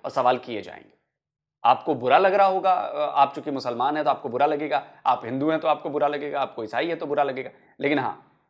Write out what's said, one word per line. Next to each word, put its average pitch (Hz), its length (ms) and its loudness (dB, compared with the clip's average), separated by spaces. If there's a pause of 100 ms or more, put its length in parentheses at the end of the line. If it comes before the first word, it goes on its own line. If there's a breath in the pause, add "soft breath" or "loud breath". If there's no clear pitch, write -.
और 135 60 -6
सवाल 127 280 2
किए 113 240 -8
जाएंगे। - 320 -18 (720)
आपको 123 300 4
बुरा 123 240 4
लग 190 160 4
रहा 196 120 6
होगा, 185 260 2
अ, 147 480 -2
आप 139 140 4
चूंकि 151 160 -8
मुसलमान 127 460 -2
हैं 151 80 -2
तो 147 60 2
आपको 131 180 -2
बुरा 127 180 2
लगेगा, 147 440 -2 (160 loud breath)
आप 123 180 2
हिंदू 135 260 -2
हैं 156 100 0
तो 160 80 -2
आपको 151 220 -2
बुरा 147 180 0
लगेगा, 143 320 -4
आप 131 140 -6
कोई 113 120 -8
ईसाई 135 220 -4
है 165 80 -4
तो 165 100 -8
बुरा 143 160 2
लगेगा, 131 280 -4 (300 soft breath)
लेकिन 147 180 0
हाँ, - 300 -6 (220)